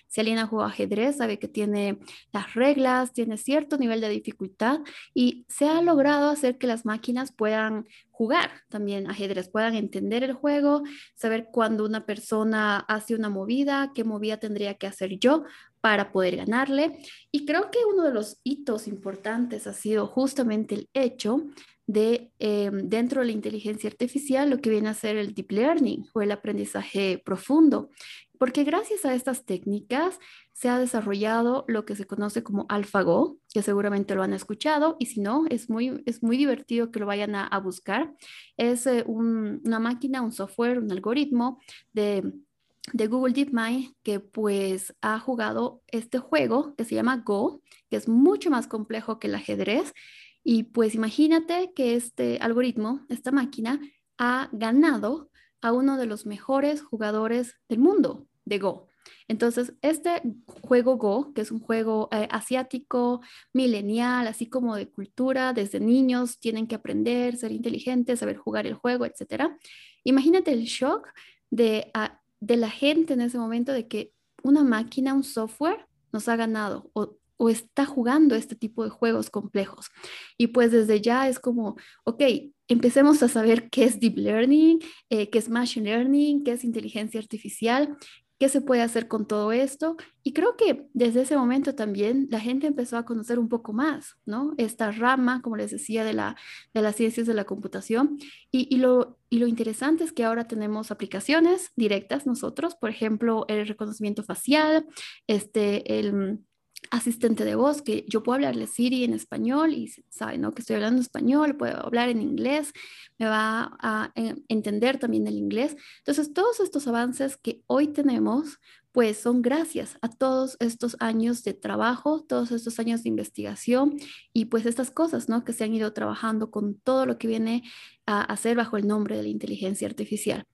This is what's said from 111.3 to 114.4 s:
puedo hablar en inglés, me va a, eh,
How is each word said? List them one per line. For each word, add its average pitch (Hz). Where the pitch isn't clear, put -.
puedo -
hablar 240
en 233
inglés, 285
me 226
va 220
a, 220
eh, 226